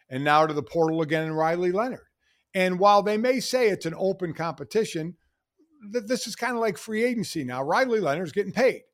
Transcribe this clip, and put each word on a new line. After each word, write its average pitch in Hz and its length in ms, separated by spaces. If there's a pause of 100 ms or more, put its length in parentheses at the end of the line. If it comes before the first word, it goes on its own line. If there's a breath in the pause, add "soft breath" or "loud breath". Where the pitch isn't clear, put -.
(100)
and 131 140
now 151 220
to 156 60
the 143 100
portal 160 380
again 160 240
in 160 80
Riley 170 400
Leonard. 226 320 (500)
And 185 240
while 202 240
they 208 160
may 247 220
say 247 280
it's 185 180
an 160 120
open 185 340
competition, 165 840 (760)
th-, 220 140
this 240 200
is 208 100
kinda 240 220
like 226 200
free 220 260
agency 208 400
now. 123 180
Riley 220 380
Leonard's 156 320
getting 202 200
paid, 220 300 (120)